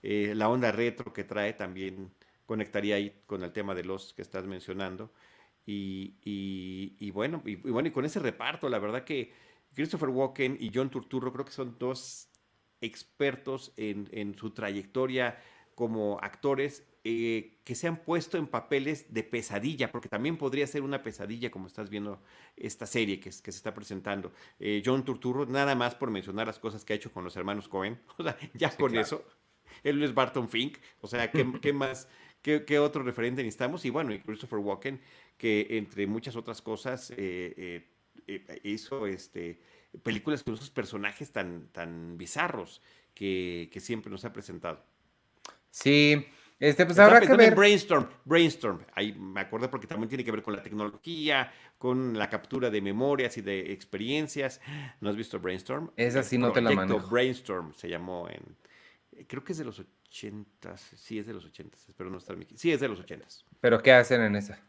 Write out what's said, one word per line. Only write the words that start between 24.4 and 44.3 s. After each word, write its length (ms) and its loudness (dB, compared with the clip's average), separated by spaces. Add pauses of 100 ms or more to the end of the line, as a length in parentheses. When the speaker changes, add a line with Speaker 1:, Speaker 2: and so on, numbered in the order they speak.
Speaker 1:
Eh, 260 -2
John 200 2
Turturro, 420 -4
nada 280 2
más 200 0
por 160 -4
mencionar 380 -4
las 100 -10
cosas 260 -10
que 100 -2
ha 20 -2
hecho 160 -10
con 120 -10
los 120 -10
hermanos 320 -4
Coen, 400 -6
<laughs> 80 -20
o 80 -10
sea, 120 -4 (180)
ya 160 0
Speaker 2:
Sí, 80 -14
Speaker 1:
con 120 2
Speaker 2:
claro. 160 0
Speaker 1:
eso, 180 -8 (600)
él 160 2
no 40 2
es 100 -2
Barton 340 0
Fink, 300 -4 (220)
o 60 -16
sea, 240 -2
¿qué, 160 2
Speaker 2:
<laughs> 160 -6
Speaker 1:
qué 100 2
más, 360 -4 (340)
qué, 220 2
qué 160 4
otro 240 2
referente 380 -2
necesitamos? 420 -4
Y 60 -2
bueno, 220 -2
y 80 -6
Christopher 380 -8
Walken, 420 -4 (360)
que 340 2
entre 380 -4
muchas 260 -4
otras 260 -10
cosas, 520 -8
eh, 40 -12 (400)
eh, 320 -12 (380)
eh, 380 -12
hizo, 420 -6
este, 540 -8 (420)
películas 400 -4
con 120 -4
esos 160 -12
personajes 600 -6
tan, 380 -8
tan 500 -12
bizarros 640 -6 (320)
que, 580 -4
que 60 -12
siempre 320 -6
nos 140 -10
ha 80 -8